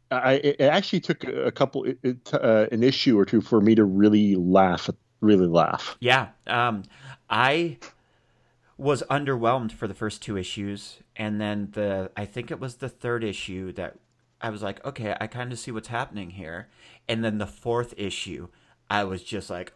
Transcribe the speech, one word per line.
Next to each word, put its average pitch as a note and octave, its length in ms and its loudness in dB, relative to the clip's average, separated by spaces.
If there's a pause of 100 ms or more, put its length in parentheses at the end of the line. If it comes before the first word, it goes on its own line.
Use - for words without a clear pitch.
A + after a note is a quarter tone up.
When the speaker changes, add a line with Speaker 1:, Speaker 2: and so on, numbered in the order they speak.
(120)
Speaker 1:
I, B2+ 220 2
it, C#3+ 260 2
it C#3+ 60 4
actually F3 360 2
took - 220 -4
a B2+ 280 -4
couple, C3+ 340 -2
it, C3 180 -4
it, B2 300 -4
uh, A2 380 4
an A#2 120 0
issue C3 360 4
or F#2+ 60 6
two G#2+ 160 2
for A2+ 180 4
me G#2+ 160 6
to A2 80 8
really G2+ 520 6
laugh, F2+ 540 4 (320)
really G2+ 260 6
laugh. - 520 0
Speaker 2:
Yeah. B2 280 2 (200)
Um, A#2 360 -2 (460)
I C#3+ 480 2 (1000)
was C#3 340 0
underwhelmed B2+ 640 0
for - 140 -8
the G2 60 -6
first - 300 -6
two G#2 140 -6
issues, G2+ 600 -8 (180)
and G#2+ 260 -4
then G#2 320 -4
the, G2 420 -4
I G#2 100 -8
think A#2 240 -10
it D#3+ 100 -8
was C3 160 -10
the C3 140 -10
third A#2+ 340 -6
issue F#2+ 500 -8
that - 240 -10 (460)
I A#2 60 -4
was G#2+ 140 -10
like, G2+ 200 -8
"Okay, A#2 380 -6
I A2 60 -8
kinda B2 280 -10
see A2+ 140 -14
what's A2 200 -10
happening A2 420 -8
here." F2+ 360 -14 (400)
And A2+ 160 -2
then G#2+ 140 -2
the G#2 80 -4
fourth A#2+ 500 -4
issue, F2+ 520 -10 (420)
I G#2 140 0
was F#2 200 -6
just - 280 -10
like, F2+ 240 -10